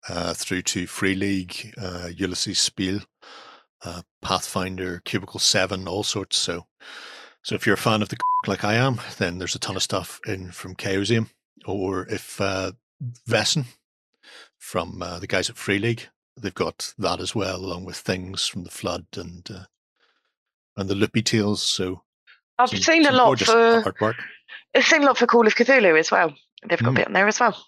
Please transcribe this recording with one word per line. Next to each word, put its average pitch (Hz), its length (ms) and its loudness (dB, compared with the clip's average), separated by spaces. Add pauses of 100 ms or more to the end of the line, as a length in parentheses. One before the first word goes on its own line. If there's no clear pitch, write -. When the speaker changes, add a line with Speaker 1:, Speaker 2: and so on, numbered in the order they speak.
Speaker 1:
uh, 87 240 -4
through 92 300 -6
to 90 240 -4
Free 95 280 -2
League, 98 680 -4
uh, 87 340 -10
Ulysses 90 440 -4
Spiel, 98 420 -2 (840)
uh, 87 180 -12 (220)
Pathfinder, 92 840 -4
Cubicle 95 340 -6
Seven, 92 480 0
all 95 160 -4
sorts. - 340 -4
So, 87 280 -4 (800)
so - 120 -6
if - 120 -6
you're 101 80 6
a - 20 -6
fan 110 240 2
of - 80 -4
the 123 80 -8 (300)
like 98 160 -2
I 104 120 2
am, 123 240 2 (200)
then 90 180 -2
there's 90 180 -6
a - 40 -12
ton 95 160 -6
of 95 80 -2
stuff - 440 -6
in 95 240 -8
from 92 240 -14
Chaosium. 104 540 0 (380)
Or 95 420 -4
if, - 320 -10
uh, 95 320 -2 (540)
Vessen 117 380 0 (920)
from, 87 420 -6
uh, 87 180 -8
the 95 80 -10
guys 92 220 0
at - 80 -14
Free 101 220 0
League, 117 300 -2 (280)
they've 104 160 -6
got - 460 -6
that 90 200 -2
as 90 140 -8
well, 95 220 -2
along 92 300 -8
with 87 120 -14
things 92 480 -4
from 90 200 -8
the - 40 -18
Flood 87 360 -8 (100)
and, 87 340 -14
uh, 92 140 -14 (1120)
and 98 120 -4
the 98 60 0
Loopy 107 280 0
Tales. 104 400 0
So 92 400 -4 (560)
Speaker 2:
I've 254 100 4
Speaker 1:
some, 190 100 -4
Speaker 2:
seen 330 240 4
a - 20 6
Speaker 1:
some 262 100 4
Speaker 2:
lot 254 100 8
Speaker 1:
gorgeous 123 220 4
Speaker 2:
for, 226 340 6
Speaker 1:
artwork. - 340 0 (600)
Speaker 2:
I've 262 100 6
seen 320 160 6
a 285 40 6
lot 254 120 6
for 240 80 4
Call 233 220 6
of 214 80 4
Cthulhu 233 420 6
as 160 140 2
well. 175 240 4 (340)
They've 170 100 2
got 113 100 4
a - 20 2
Speaker 1:
Mm. 131 40 2
Speaker 2:
bit - 120 2
on - 60 -8
there 196 140 6
as - 120 0
well. 233 180 4 (100)